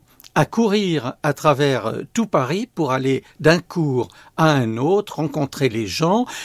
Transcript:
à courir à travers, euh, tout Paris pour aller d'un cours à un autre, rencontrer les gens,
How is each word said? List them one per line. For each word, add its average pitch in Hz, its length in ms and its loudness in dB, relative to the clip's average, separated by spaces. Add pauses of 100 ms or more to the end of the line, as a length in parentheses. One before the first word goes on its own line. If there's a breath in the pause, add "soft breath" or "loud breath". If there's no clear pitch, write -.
(360 loud breath)
à 156 100 4
courir 190 760 0
à 147 100 0
travers, 135 540 2
euh, 117 160 -6 (100)
tout 226 140 0
Paris 165 460 -2
pour 147 180 -2
aller 131 320 -2 (160 soft breath)
d'un 165 200 4
cours 139 500 -2 (280 loud breath)
à 160 140 4
un 117 260 0
autre, 190 400 0
rencontrer 147 500 -2
les 110 200 -2
gens, 175 380 0 (180 loud breath)